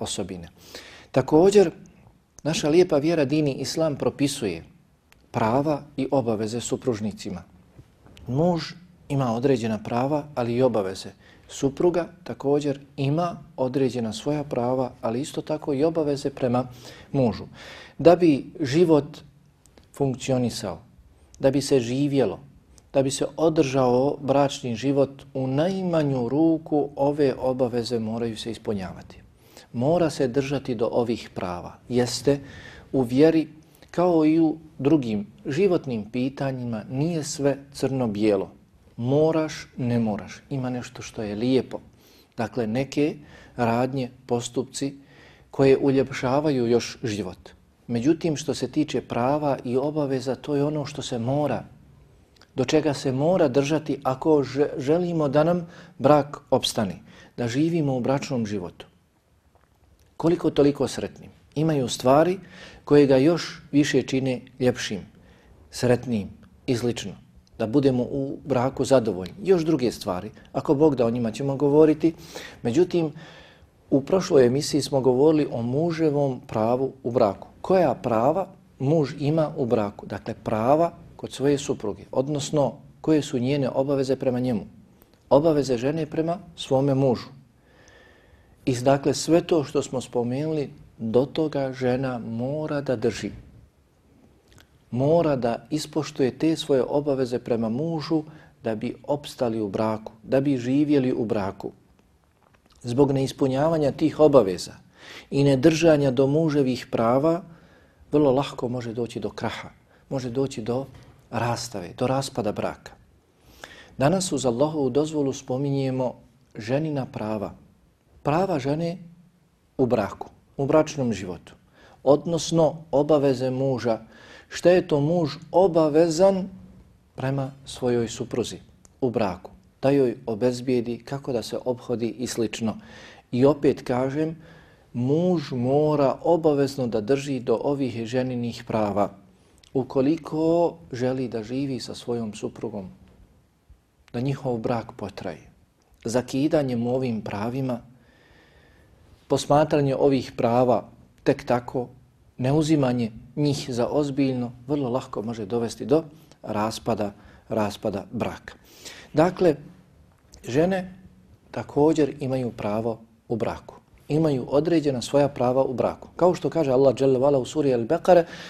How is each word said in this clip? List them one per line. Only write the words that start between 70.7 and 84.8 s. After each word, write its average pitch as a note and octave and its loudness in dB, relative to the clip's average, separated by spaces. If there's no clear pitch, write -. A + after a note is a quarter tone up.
Bog C#3+ 4
da, A#2+ 4
o A#2 2
njima A#2+ -2
ćemo C#3 -4
govoriti. D3+ 4
Međutim, D#3+ 0
u C#3 4
prošloj E3+ 4
emisiji C#3 0
smo C#3 -2
govorili C#3 4
o A#2+ -4
muževom C#3+ 0
pravu B2 0
u B2 -4
braku. A#2 2
Koja E3+ 2
prava B2+ 0
muž C#3 0
ima D3+ 0
u C#3 -2
braku? A2 -2
Dakle, G#2+ -10
prava A#2 0
kod - -14
svoje C#3 0
supruge, G#2 -6
odnosno C#3 -2
koje D#3 2
su - -4
njene C3 0
obaveze C3+ 0
prema B2 -2
njemu. B2 -2